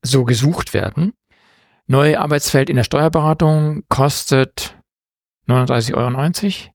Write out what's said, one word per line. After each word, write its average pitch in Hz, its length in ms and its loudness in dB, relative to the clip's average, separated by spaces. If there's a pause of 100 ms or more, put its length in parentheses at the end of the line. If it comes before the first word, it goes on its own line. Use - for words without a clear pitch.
so 127 220 2
gesucht 127 500 -2
werden. 123 400 -2 (720)
Neue 143 340 2
Arbeitswelt 147 480 0
in 151 80 0
der 120 80 2
Steuerberatung 156 1040 0
kostet - 880 0 (720)
neununddreißig 123 480 0
Euro 123 160 0
neunzig 160 640 -4